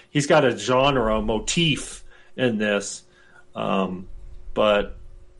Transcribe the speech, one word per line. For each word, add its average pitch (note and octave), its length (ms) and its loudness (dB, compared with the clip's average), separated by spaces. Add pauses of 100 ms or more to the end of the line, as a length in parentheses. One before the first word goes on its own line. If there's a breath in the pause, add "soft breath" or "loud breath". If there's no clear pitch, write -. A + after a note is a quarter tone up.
he's D3 180 0
got D#3 180 6
a A2+ 120 2
genre B2+ 640 2
motif A2+ 800 -2 (320 soft breath)
in A#2+ 220 0
this, G#2 460 -2 (520 soft breath)
um, F#2+ 520 -2 (460)
but G#2+ 440 2 (420)